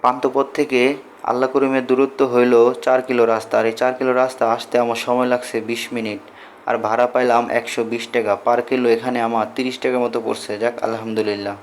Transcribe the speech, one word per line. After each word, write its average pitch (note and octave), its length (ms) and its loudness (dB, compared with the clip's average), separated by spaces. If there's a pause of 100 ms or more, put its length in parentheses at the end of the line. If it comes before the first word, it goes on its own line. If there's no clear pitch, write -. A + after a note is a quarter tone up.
পান্থপথ C3+ 520 0
থেকে C3+ 400 2 (280)
আল্লাহ B2+ 260 0
করিমের C3+ 380 0
দূরত্ব C3+ 400 2
হইল B2 460 6 (100)
চার C3 200 2
কিলো A#2+ 240 2
রাস্তা। A2+ 320 0
আর A2 80 2
এই A2+ 60 0
চার B2+ 220 0
কিলো B2+ 200 0
রাস্তা B2+ 380 0
আসতে A#2+ 260 -2
আমার A#2 180 0
সময় B2 300 0
লাগছে B2 340 -2
বিশ A#2 320 -6
মিনিট। A2 260 -6 (480)
আর A#2 120 0
ভাড়া A2+ 280 0
পাইলাম A#2+ 440 2
একশো A#2 340 -2
বিশ A2+ 280 -6
টাকা। G#2+ 320 0
per A#2+ 180 2
কিলো B2+ 260 0
এখানে A#2+ 340 0
আমার A2+ 320 0
তিরিশ B2+ 240 -4
টাকার B2+ 200 0
মতো A#2+ 260 -2
পড়ছে। A2+ 340 -6
যাক, A#2 240 -2
আলহামদুলিল্লাহ। G#2+ 800 -4